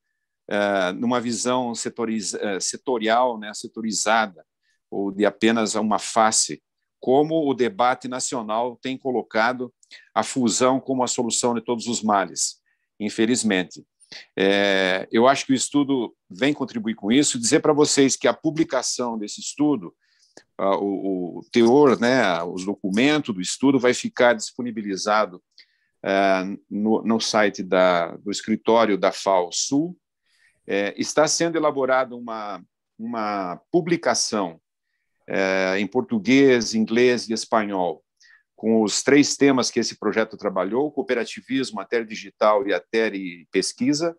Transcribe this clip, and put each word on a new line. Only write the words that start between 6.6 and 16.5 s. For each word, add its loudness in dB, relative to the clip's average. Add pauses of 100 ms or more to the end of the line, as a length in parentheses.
como 2
o 0
debate 0
nacional -6
tem -8
colocado -2 (400)
a 0
fusão 0
como -2
a 0
solução -2
de -4
todos -6
os -4
males, -2 (380)
infelizmente. -2 (540)
É, 2
eu 4
acho 2
que 0
o 4
estudo -2 (140)
vem -2